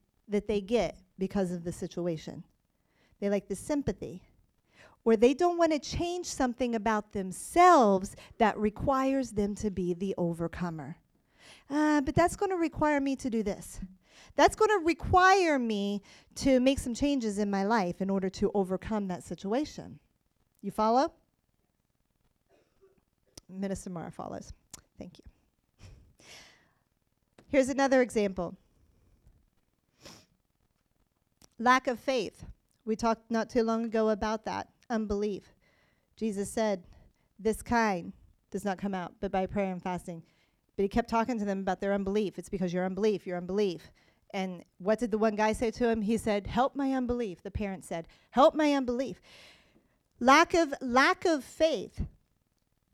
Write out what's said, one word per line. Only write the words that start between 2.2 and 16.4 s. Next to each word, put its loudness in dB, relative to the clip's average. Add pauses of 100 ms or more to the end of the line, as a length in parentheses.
They -2
like -2
the -6
sympathy. -6 (840)
Or 6
they 6
don't 2
wanna 2
change -6
something -2
about -2
themselves 6 (220)
that 4
requires 0
them -2
to -4
be -2
the -4
overcomer. -4 (720)
"Uh, 2
but -2
that's 4
gonna -2
require 0
me -2
to -6
do 0
this. -8 (540)
That's 6
gonna 4
require 4
me -4 (340)
to 4